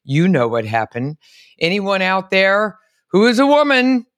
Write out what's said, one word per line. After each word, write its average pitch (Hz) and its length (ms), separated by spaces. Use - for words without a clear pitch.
You 147 240
know 135 200
what 113 180
happened. 120 520
Anyone 190 440
out 190 300
there 196 460
who 202 200
is 240 120
a 277 80
woman 262 580